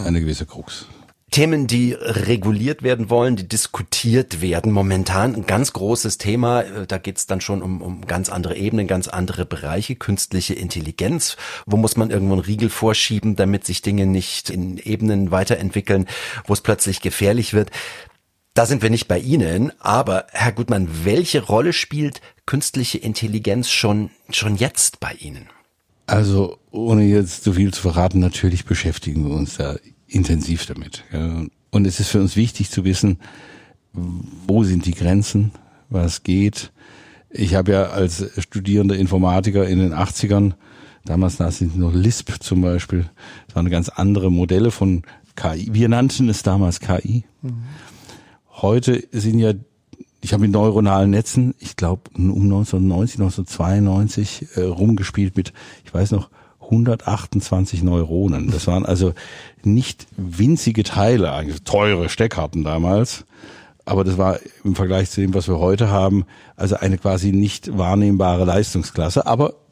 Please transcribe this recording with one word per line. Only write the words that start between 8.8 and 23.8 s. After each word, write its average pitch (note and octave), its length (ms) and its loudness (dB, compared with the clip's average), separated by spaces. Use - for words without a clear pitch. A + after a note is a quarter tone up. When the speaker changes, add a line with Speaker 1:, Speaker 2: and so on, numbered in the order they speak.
Speaker 2:
ganz F#2 220 -2
andere F#2 380 -4
Bereiche. F2 500 -6
Künstliche - 580 -4
Intelligenz. F2+ 840 -4
Wo G#2 120 0
muss A2 180 2
man A2+ 140 0
irgendwo G2 240 2
einen F#2 80 2
Riegel G#2+ 260 0
vorschieben, G#2+ 680 0
damit G2 280 0
sich - 160 -6
Dinge G2+ 260 0
nicht - 420 -2
in F#2 280 -6
Ebenen G#2 540 0
weiterentwickeln, G2 760 0
wo - 40 0
es G2+ 80 0
plötzlich - 400 -2
gefährlich G#2 540 0
wird? G#2 180 2
Da A#2 120 4
sind B2 160 0
wir A2 80 2
nicht A2+ 180 0
bei F2+ 100 0
Ihnen. A#2 640 0
Aber, G#2 520 0
Herr A#2+ 200 0
Gutmann, G#2 380 -2
welche C#3 360 0
Rolle A#2 300 2
spielt D3 480 -4
künstliche - 520 -4
Intelligenz A2 720 -4
schon, G#2 400 0